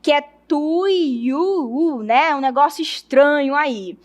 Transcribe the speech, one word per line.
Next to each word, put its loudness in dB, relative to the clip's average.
que 0
é 4
tuiuú, -2
né? 2
Um -4
negócio 0
estranho 2
aí. -4